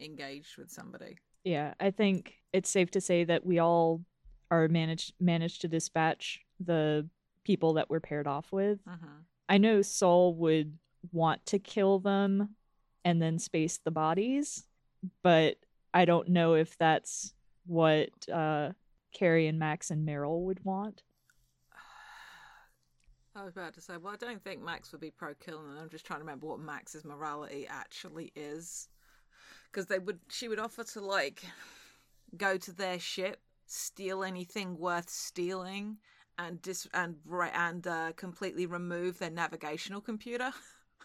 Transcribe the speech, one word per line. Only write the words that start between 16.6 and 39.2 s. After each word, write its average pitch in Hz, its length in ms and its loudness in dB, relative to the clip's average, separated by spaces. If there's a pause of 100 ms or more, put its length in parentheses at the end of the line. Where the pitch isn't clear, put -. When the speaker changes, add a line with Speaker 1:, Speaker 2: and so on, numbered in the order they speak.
Speaker 2:
that's - 560 0 (320)
what, 160 440 4 (180)
uh, 156 440 -2 (400)
Carrie 165 360 4
and 160 100 -2
Max 156 320 -2
and 156 180 -2
Meryl 147 340 -2
would 185 220 -6
want. 196 380 -6 (720)
Speaker 1:
<sighs> - 0 - (1600)
I 202 100 -14
was 180 120 -14
about 175 180 -12
to 170 60 -20
say, 175 160 -14
well, 180 160 -12
I 214 40 -12
don't 233 280 -12
think 190 180 -12
Max - 300 -12
would 156 80 -16
be 156 100 -12
pro-killing, 156 600 -14
and 143 80 -16
I'm 160 100 -14
just 156 160 -18
trying 160 160 -10
to 156 40 -14
remember 151 220 -12
what 156 140 -8
Max's 151 440 -14
morality 147 640 -10
actually - 680 -14
is. 151 520 -12 (840)
'Cause 190 140 -6
they 190 120 0
would, 185 300 -8
she - 200 -8
would 214 100 -4
offer 226 260 -8
to, - 160 -14
like, 190 420 -2 (920)
go 190 220 0
to 185 140 -14
their 180 260 -4
ship, 185 420 -6 (260)
steal 190 560 -8
anything 185 560 -8
worth 175 300 -4
stealing, 190 880 -8 (420)
and 175 220 -10
dis-, 180 320 -10
and 170 320 -4
re-, 170 300 -4
and, 170 320 -4
uh, 165 260 -4
completely 180 540 -8
remove 175 520 -6
their 170 120 -8